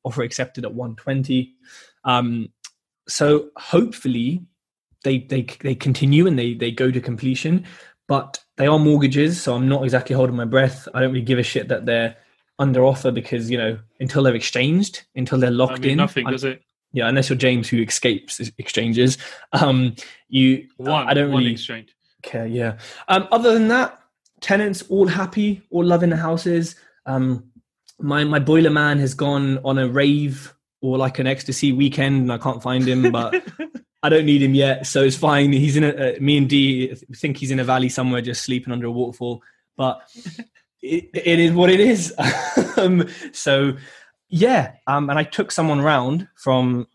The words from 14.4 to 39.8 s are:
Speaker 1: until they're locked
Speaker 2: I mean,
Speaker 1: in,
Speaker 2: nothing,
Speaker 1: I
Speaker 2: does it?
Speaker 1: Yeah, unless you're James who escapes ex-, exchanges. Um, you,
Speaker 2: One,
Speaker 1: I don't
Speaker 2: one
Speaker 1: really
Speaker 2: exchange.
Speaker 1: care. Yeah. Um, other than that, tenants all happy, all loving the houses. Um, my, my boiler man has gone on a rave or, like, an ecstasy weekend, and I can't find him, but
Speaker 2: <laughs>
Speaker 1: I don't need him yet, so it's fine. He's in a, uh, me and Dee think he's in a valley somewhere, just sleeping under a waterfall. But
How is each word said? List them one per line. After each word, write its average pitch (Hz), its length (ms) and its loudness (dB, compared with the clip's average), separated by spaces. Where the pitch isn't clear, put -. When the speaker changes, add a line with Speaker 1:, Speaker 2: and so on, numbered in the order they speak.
Speaker 1:
until 131 240 -2
they're 123 120 2
locked 127 240 2
Speaker 2:
I 131 60 -10
mean, 135 120 0
Speaker 1:
in, 143 60 0
Speaker 2:
nothing, 139 280 -2
Speaker 1:
I 131 40 -2
Speaker 2:
does 131 140 -4
it? 131 180 -8
Speaker 1:
Yeah, 117 140 -2
unless 131 200 0
you're 135 100 -2
James 123 300 0
who 117 140 2
escapes - 580 -2
ex-, 110 160 -10
exchanges. 117 640 0
Um, 127 420 2
you, 131 380 2
Speaker 2:
One, 139 300 -2
Speaker 1:
I 139 40 2
don't 143 180 2
Speaker 2:
one 131 120 2
Speaker 1:
really 120 100 0
Speaker 2:
exchange. 113 420 -12
Speaker 1:
care. 113 240 -8
Yeah. 117 320 -6
Um, 190 220 2
other 233 220 4
than 226 160 2
that, 247 320 0
tenants 202 480 -2
all 190 180 4
happy, 196 640 -2
all 175 160 0
loving 175 260 4
the 165 60 0
houses. 165 600 -2
Um, 131 400 -2
my, 147 260 -2
my 151 140 2
boiler 156 320 4
man 147 280 2
has 135 140 0
gone 139 520 -2
on 135 140 0
a 131 100 0
rave 143 640 0
or, 131 140 0
like, 131 220 -2
an 131 80 0
ecstasy 135 460 -2
weekend, 139 500 2
and 123 100 0
I 117 60 -4
can't 120 240 -6
find 127 260 0
him, 127 240 2
but 117 220 -2
Speaker 2:
<laughs> - 300 -20
Speaker 1:
I 151 60 2
don't 156 160 4
need 147 160 4
him 135 140 4
yet, 135 320 0
so 135 180 0
it's 135 120 2
fine. 143 360 2
He's 139 240 2
in 151 80 4
a, 147 60 2
uh, 131 300 -2
me 143 180 2
and 139 100 2
Dee 135 460 0
think 139 220 -6
he's 135 140 -8
in 131 100 -2
a 127 40 -2
valley 131 260 0
somewhere, 127 320 -2
just 120 200 -8
sleeping 127 300 -6
under 120 140 -6
a 117 40 -6
waterfall. 120 520 -6
But 131 240 -2